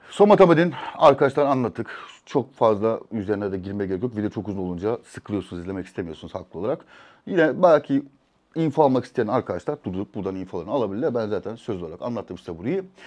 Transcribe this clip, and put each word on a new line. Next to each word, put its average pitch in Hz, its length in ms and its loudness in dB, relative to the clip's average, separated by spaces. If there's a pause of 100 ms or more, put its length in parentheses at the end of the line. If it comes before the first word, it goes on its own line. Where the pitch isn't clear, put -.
Somatamidin 180 640 6 (220)
arkadaşlar 143 500 4
anlattık. 127 540 -2 (260)
Çok - 280 -2
fazla 110 460 2 (120)
üzerine 104 400 -2
de 95 60 -4
girmeye 98 300 -6
gerek 95 160 -4
yok. 120 140 -6
Video 104 120 -2
çok 101 180 -8
uzun 101 120 -6
olunca 92 440 -4
sıkılıyorsunuz, 92 600 -8
izlemek 95 220 -8
istemiyorsunuz - 500 -12
haklı 87 240 -14
olarak. 120 200 -4 (460)
Yine 165 380 0
belki 147 400 4 (520)
info 160 280 0
almak 131 220 2
isteyen 113 220 -4
arkadaşlar 113 560 -4
durdurup 95 320 -8
buradan 95 200 -6
infolarını 92 360 -10
alabilirler. 120 440 -2
Ben 113 120 -2
zaten 104 280 -6
söz 98 280 -8
olarak 82 180 -14
anlattım 104 360 -8
size 85 200 -12
burayı. 156 260 -4 (240)